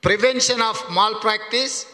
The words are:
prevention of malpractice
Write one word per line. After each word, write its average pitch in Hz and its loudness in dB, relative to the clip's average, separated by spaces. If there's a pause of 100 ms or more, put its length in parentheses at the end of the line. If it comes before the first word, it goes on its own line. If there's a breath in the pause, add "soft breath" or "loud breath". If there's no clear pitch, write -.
prevention 240 2 (100)
of 208 -4 (200)
malpractice 214 0 (180)